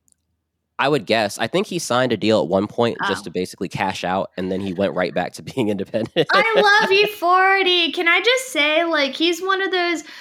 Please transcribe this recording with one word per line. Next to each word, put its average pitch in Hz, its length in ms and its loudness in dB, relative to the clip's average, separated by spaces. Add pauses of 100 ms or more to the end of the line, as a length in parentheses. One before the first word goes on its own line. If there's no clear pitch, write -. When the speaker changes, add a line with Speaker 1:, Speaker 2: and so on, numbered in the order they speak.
(800)
Speaker 1:
I 135 100 2
would 131 160 0
guess. 107 320 0
I 113 80 -2
think 180 220 -2
he 175 100 -8
signed 127 360 0
a 104 40 2
deal 104 240 2
at 76 60 -2
one 95 180 2
point 117 320 0 (100)
just 98 140 -4
Speaker 2:
Oh. - 40 -14
Speaker 1:
to 90 40 -12
basically 92 400 -6
cash 95 340 -4
out, 92 340 -2
and 92 140 -4
then 92 80 -4
he 98 140 -4
went 87 220 0
right 90 180 0
back 80 200 -4
to 82 100 -16
<laughs> 80 120 -14
being 113 140 0
independent. 107 640 -2
Speaker 2:
I 415 500 4
love 403 100 0
E 403 160 4
forty. 370 840 2
Can 339 160 -2
I 359 140 4
just 508 300 0
say, 302 320 2
like, 294 320 0
he's 339 260 0
one 381 200 0
of 381 100 -2
those, 349 320 0 (180)